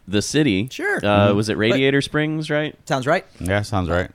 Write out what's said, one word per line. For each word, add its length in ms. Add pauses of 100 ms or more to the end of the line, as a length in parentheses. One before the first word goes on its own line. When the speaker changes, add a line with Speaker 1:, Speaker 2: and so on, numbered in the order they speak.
Speaker 1:
the 160
city. 480
Speaker 2:
Sure. 260
Speaker 1:
Uh, 300
Speaker 3:
Mm-hmm. 100
Speaker 1:
was 120
it 40
Speaker 2:
But 60
Speaker 1:
Radiator 420
Springs, 480
right? 260 (140)
Speaker 2:
Sounds 160
right. 200 (140)
Speaker 3:
Yeah, 220
sounds 280
right. 260